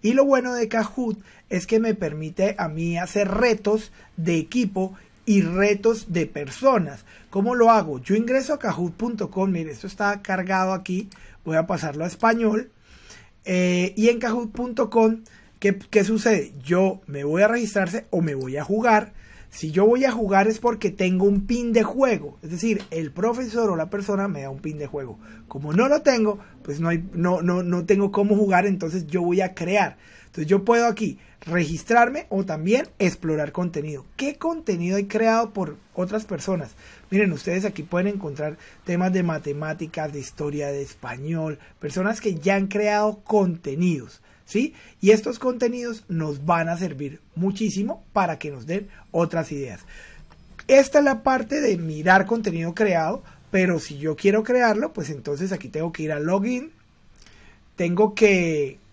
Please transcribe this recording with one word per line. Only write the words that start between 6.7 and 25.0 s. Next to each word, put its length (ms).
¿Cómo 260
lo 160
hago? 300
Yo 140
ingreso 380
a 60
kahoot 340
punto 360
com, 220
mire, 200
esto 160
está 340
cargado 520
aquí, 360
voy 140
a 100
pasarlo 360
a 40
español, 640
eh, 520
y 140
en 100
kahoot 320
punto 380
com, 340
¿qué, 180
qué 260
sucede? 500
Yo 440
me 160
voy 180
a 60
registrarse 640
o 100
me 140
voy 220
a 60
jugar. 500
Si 220
yo 140
voy 200
a 60
jugar 360
es 120
porque 320
tengo 340
un 220
pin 260
de 100
juego, 600
es 80
decir, 400
el 200
profesor 580
o 60
la 140
persona 380
me 160
da 80
un 80
pin 180
de 100
juego. 300